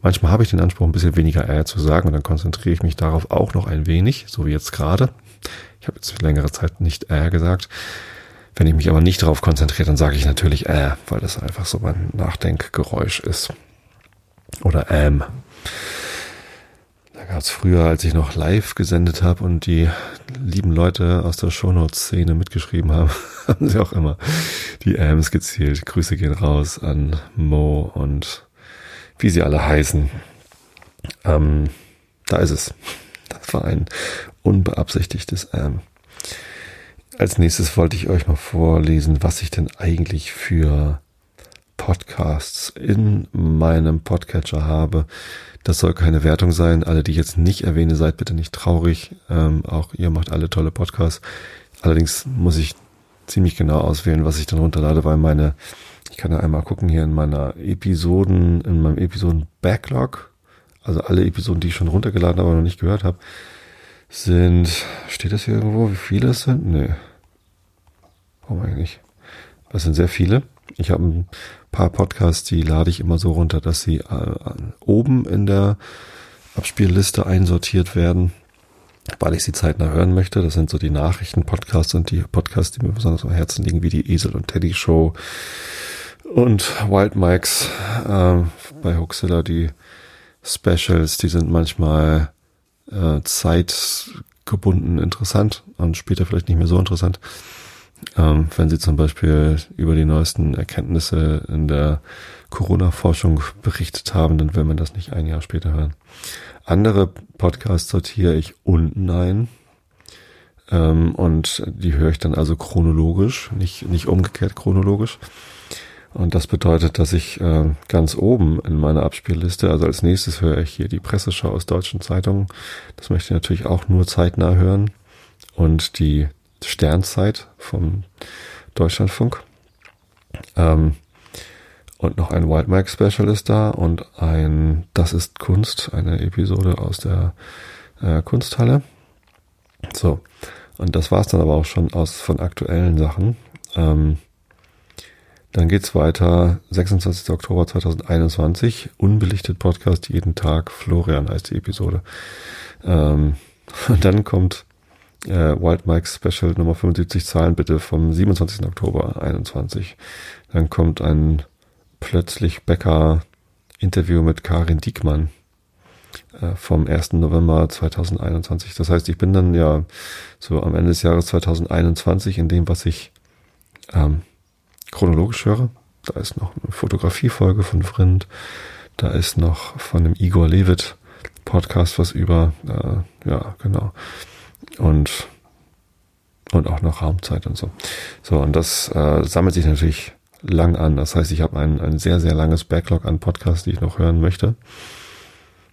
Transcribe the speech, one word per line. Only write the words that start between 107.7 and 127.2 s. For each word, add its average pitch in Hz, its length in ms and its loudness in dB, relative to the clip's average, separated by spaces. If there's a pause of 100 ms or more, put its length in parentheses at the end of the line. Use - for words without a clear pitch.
sortiere 87 460 0
ich 78 200 -2 (100)
unten 87 460 2
ein, 92 380 0 (1200)
ähm, 82 440 4
und 82 520 0
die 85 280 -2
höre 80 160 4
ich 78 80 0
dann 82 160 -2
also 78 200 0
chronologisch, 82 1000 0
nicht, 95 360 -6
nicht 87 180 -2
umgekehrt 92 480 0
chronologisch. 98 640 0 (920)
Und 87 220 -2
das 82 120 0
bedeutet, 82 520 2
dass 85 140 2
ich, - 280 -2
äh, 80 240 2 (240)
ganz 82 260 2
oben 92 460 2
in 78 180 -2
meiner 76 260 2
Abspielliste, 87 640 -2
also 80 160 2
als - 160 -2
nächstes 87 380 0
höre 78 180 2
ich 80 120 -2
hier - 180 -6
die 85 120 -4
Presseschau - 500 -4
aus 82 160 -4
deutschen 90 340 -4
Zeitungen. 98 460 -2 (500)
Das - 140 -12
möchte 90 160 -2
ich - 60 -8
natürlich 90 340 -2
auch 90 220 -2
nur 92 180 4
zeitnah 87 480 2
hören. 98 360 4 (640)
Und 80 440 2
die 76 300 2 (360)
Sternzeit 92 840 0 (100)